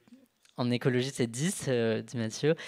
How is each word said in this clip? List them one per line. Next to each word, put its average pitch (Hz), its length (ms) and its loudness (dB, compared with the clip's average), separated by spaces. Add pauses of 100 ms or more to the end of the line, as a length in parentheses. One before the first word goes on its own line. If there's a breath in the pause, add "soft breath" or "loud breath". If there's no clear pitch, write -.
(580)
en 123 140 0
écologie, 123 420 2
c'est 123 140 0
dix, 135 400 -2
euh, 113 340 2
dit 113 160 -8
Mathieu. 117 380 0 (120 loud breath)